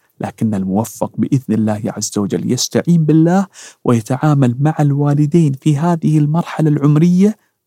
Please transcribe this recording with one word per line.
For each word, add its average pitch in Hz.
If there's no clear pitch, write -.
لكن 107
الموفق 98
بإذن 131
الله 107
عز 104
وجل 90
يستعين 156
بالله 170
ويتعامل 127
مع 151
الوالدين 147
في 151
هذه 160
المرحلة 151
العمرية 165